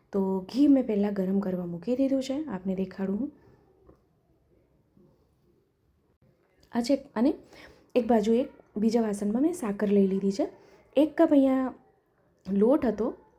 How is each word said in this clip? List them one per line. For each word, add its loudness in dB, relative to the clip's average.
તો -2
ઘી 0
મેં 4
પહેલાં 0
ગરમ 0
કરવા -4
મૂકી -4
દીધું 0
છે, -6
આપને -6
દેખાડું -6
હું. -6
આ -2
છે, 0
અને 2
એક 0
બાજુ 2
એક 0
બીજા 2
વાસણમાં -2
મેં 2
સાકર -4
લઈ 4
લીધી 0
છે. -2
એક 2
કપ 4
અહીંયા 2
લોટ 2
હતો -2